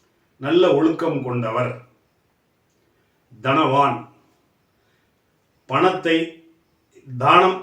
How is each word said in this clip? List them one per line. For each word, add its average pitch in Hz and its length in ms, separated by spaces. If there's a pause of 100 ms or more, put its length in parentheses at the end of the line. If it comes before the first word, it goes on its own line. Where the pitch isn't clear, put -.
(480)
நல்ல 175 300
ஒழுக்கம் 160 500
கொண்டவர், 123 460 (1700)
தனவான், 139 520 (1700)
பணத்தை 165 440 (1080)
தானம் 185 380